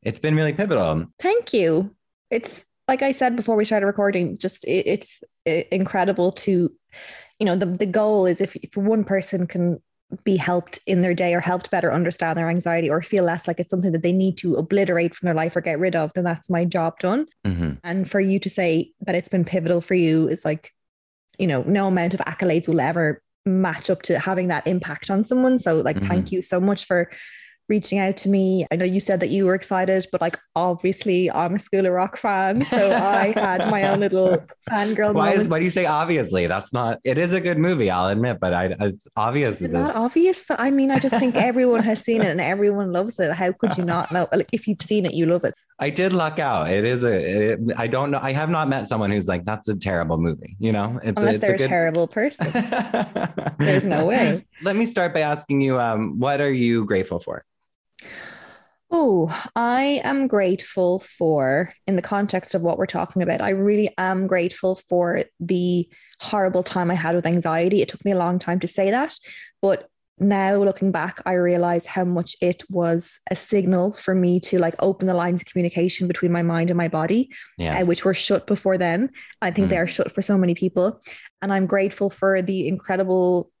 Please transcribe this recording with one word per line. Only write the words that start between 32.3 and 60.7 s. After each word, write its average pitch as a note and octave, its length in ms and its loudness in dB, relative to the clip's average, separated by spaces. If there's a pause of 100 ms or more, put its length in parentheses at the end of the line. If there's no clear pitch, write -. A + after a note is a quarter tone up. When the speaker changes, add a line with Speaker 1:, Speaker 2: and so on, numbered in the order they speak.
Speaker 2:
So C#4+ 300 2
Speaker 1:
<laughs> C#4+ 40 4
Speaker 2:
I G3 400 2
had G3 360 0
my G3+ 180 2
own G3+ 120 2
little F#3 360 2 (320)
fangirl G#3 460 0
Speaker 1:
Why D#3 160 2
is, G3 60 4
Speaker 2:
moment. G#3+ 120 2
Speaker 1:
why D#3+ 80 2
do E3 80 0
you F3+ 60 0
say F3+ 160 0
obviously? D3 580 0
That's F#2 280 -4
not, A#2 300 -2
it C3 140 0
is F3 160 0
a F#3 80 0
good F3 160 0
movie, D#3 320 2
I'll F2+ 200 2
admit, A2 300 0
but F2+ 140 0
I, F2+ 260 0
it's G2+ 360 -4
obvious. A#2+ 400 0
Speaker 2:
Is - 60 -8
it - 40 -4
Speaker 1:
Is E2 80 -4
Speaker 2:
not - 160 0
Speaker 1:
it? - 60 -4
Speaker 2:
obvious? E4 500 2
That, - 140 -4
I B3+ 100 0
mean, C4+ 220 2
I C4+ 80 2
just C4 180 0
think B3 160 0
everyone A#3+ 480 2
has G#3+ 220 0
seen A3+ 180 0
it G3 80 2
and E3 100 -2
everyone G3 540 0
loves G3 260 -4
it. E3 120 0
How F3+ 200 -2
could F#3 280 -2
you F3+ 40 0
not E3+ 280 -2
know? F3 200 0
Like, - 220 0
if A3+ 140 -4
you've G#3 160 -4
seen G#3 240 0
it, - 80 -4
you E3 100 2
love E3+ 180 2
it. - 120 -2 (220)
Speaker 1:
I C#3+ 120 -2
did F#3 240 0
luck D#3+ 260 0
out. G#2+ 300 0
It G2+ 160 2
is B2 180 0
a, G#2 480 2
it, G#2+ 80 -2 (160)
I A2+ 120 -2
don't C3 220 0
know. C#3 120 0
I C3+ 100 -4
have D3+ 180 -2
not D#3 200 0
met C3 180 -2
someone G#2+ 240 0
who's G2+ 160 0
like, F2+ 160 -2
"That's G#2+ 240 -6
a G#2+ 100 -2
terrible E2 400 0
movie." E2 400 -4
You A2 140 -2
know, G#2+ 320 -2
it's F#3+ 160 -2
a, D#4 60 2
Speaker 2:
Unless A3 100 2
Speaker 1:
it's G#3+ 80 -2
a G#3 40 2
Speaker 2:
they're F#3+ 80 4
a - 20 -4
Speaker 1:
good - 100 0
Speaker 2:
terrible E3 400 0
person. G#3+ 420 -4
Speaker 1:
<laughs> - 1120 -4
Speaker 2:
There's F#3 240 2
no D#3+ 220 0
way. G#3 400 0 (180)
Speaker 1:
Let G3 140 0
me A3+ 80 2
start F#3 280 -2
by E3+ 60 0
asking D3 420 -2
you, C3+ 160 2
um, A2 400 -2
what C#3 220 0
are C#3+ 120 2
you A#2 340 2
grateful F#2+ 340 0
for? - 240 -10 (1500)
Speaker 2:
Oh, F#3+ 640 2
I B3+ 480 2
am C4+ 240 -2
grateful F#3 720 0